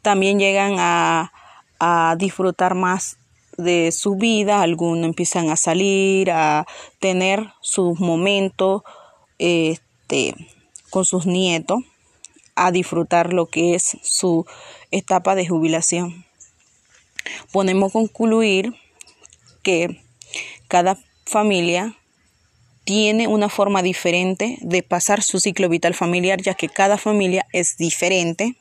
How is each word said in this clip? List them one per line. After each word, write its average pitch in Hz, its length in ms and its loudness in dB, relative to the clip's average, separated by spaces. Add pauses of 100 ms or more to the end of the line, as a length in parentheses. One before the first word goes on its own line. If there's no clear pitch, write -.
También 196 380 2
llegan 196 400 2
a, 170 520 0 (460)
a 165 400 2
disfrutar 180 560 0
más 185 440 -2 (380)
de 170 360 2
su 202 240 -2
vida, 208 460 2
algunos 170 420 0
empiezan 170 460 -2
a 165 60 -2
salir, 190 760 2
a 156 340 0 (320)
tener 190 520 0 (100)
sus 175 400 -2
momentos, 190 840 0 (560)
este, 170 500 0 (1000)
con 190 160 0
sus 185 220 -2
nietos, 180 560 0 (720)
a 180 160 2
disfrutar 170 640 0
lo 170 100 2
que 170 300 0
es - 280 -4
su 165 440 0 (440)
etapa 190 440 0
de 185 120 0
jubilación. 170 760 -2 (1300)
Podemos 196 400 2
concluir 220 800 0 (880)
que 175 400 -2 (640)
cada 185 320 2 (280)
familia 196 720 0 (840)
tiene 214 440 2
una 208 220 0
forma 196 320 0
diferente 185 800 -2
de 175 200 0
pasar 202 400 0
su - 180 -2
ciclo 185 280 0
vital 170 240 0
familiar, 180 480 0
ya 190 140 -2
que - 160 -6
cada 196 260 2
familia 196 560 0
es 180 240 -2
diferente. 175 840 -2